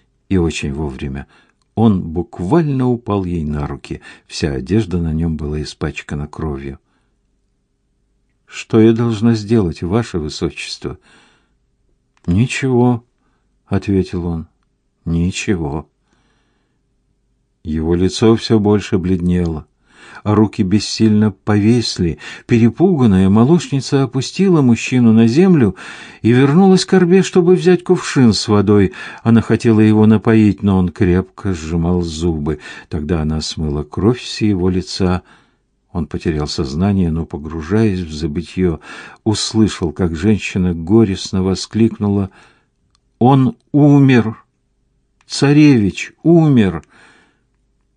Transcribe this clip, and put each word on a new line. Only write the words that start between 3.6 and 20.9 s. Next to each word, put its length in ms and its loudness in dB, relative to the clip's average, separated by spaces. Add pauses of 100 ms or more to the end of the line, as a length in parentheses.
руки. 320 -12 (280)
Вся 260 -6
одежда 460 -2
на 120 -4
нём 240 -2
была 260 -8
испачкана 640 -10
кровью. 540 -10 (1700)
«Что 340 -4
я 140 6
должна 400 0
сделать, 500 -2
ваше 340 -4
высочество?» 800 -10 (1300)
«Ничего», 800 0 (640)
ответил 600 -2
он. 220 -6 (560)
«Ничего». 840 -4 (1700)
Его 320 -2
лицо 400 2
всё 240 0
больше 400 0
бледнело, 640 -2 (580)
а 120 0
руки 260 0
бессильно 720 0